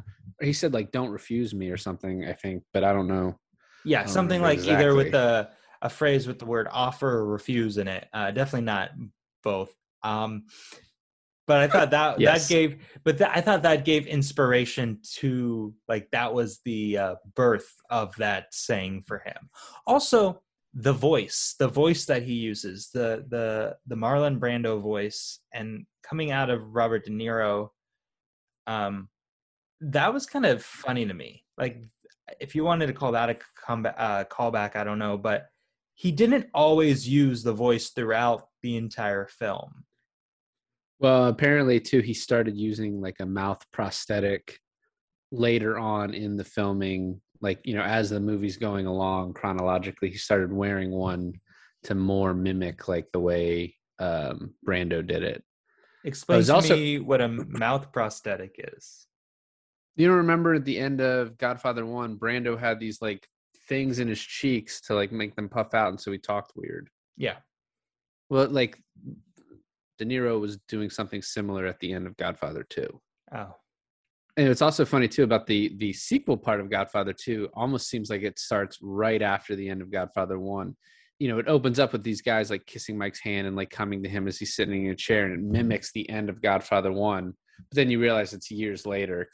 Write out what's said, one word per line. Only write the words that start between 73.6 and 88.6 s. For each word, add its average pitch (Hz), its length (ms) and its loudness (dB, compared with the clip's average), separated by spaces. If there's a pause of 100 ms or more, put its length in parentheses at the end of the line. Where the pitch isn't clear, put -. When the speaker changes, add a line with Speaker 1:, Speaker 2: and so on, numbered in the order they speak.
Speaker 1:
And 143 100 6
it's 123 160 4
also 147 220 4
funny, 127 220 2
too, 139 160 2
about 113 220 2
the, 104 320 0
the 101 160 -4
sequel 226 440 -2
part 107 220 -2
of 98 120 -6
Godfather 98 420 -2
Two, 107 400 -6
almost 123 340 -4
seems 107 220 -6
like 101 140 -4
it 101 160 -6
starts 101 420 -4
right 104 400 0
after 101 340 -2
the 98 140 -6
end 95 120 -6
of 92 100 -12
Godfather 95 480 -4
One. 95 360 -8 (440)
You 139 80 -2
know, 113 100 0
it 117 100 -2
opens 131 320 4
up 127 120 4
with 113 100 -2
these 107 200 -4
guys, 110 280 0
like, 101 160 -6
kissing 110 320 -10
Mike's 101 220 -6
hand 101 260 -4
and, 95 100 -4
like, 95 140 -6
coming 101 320 -4
to 98 80 -6
him 98 180 -4
as 92 120 -6
he's - 160 -8
sitting 98 300 -2
in 95 80 -2
a - 20 -6
chair, 104 300 2
and 92 80 -4
it 87 80 -6
mimics 110 500 0
the - 180 -8
end 107 200 -4
of 95 120 -8
Godfather 98 500 2
One. 95 420 -2 (360)
But - 60 -6
then 135 160 4
you 117 80 2
realize 110 340 2
it's 95 160 -14
years 104 380 -6